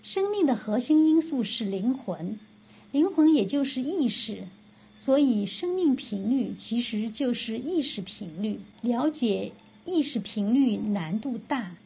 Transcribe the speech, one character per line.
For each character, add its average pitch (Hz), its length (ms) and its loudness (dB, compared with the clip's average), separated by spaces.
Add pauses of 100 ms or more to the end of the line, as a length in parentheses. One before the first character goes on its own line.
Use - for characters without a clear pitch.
生 392 260 -2
命 403 160 2
的 269 80 2
核 214 240 -2
心 311 260 4
因 311 160 6
素 311 220 -2
是 - 220 -4
灵 196 280 -2
魂， 190 460 -6 (540)
灵 330 200 2
魂 311 220 6
也 233 100 4
就 277 200 0
是 - 160 -4
意 285 280 0
识， 190 380 -4 (480)
所 269 240 2
以 240 260 4
生 359 300 -2
命 339 220 4
频 202 340 -6
率 233 240 0
其 226 260 -2
实 220 300 -2
就 247 240 -2
是 226 240 -4
意 320 240 -2
识 - 180 -4
频 170 400 -10
率。 202 200 -2 (220)
了 240 280 0
解 202 400 -2 (340)
意 349 160 0
识 240 200 0
频 202 340 -2
率 254 220 4
难 196 440 -2
度 247 160 -6
大 214 380 -4 (120)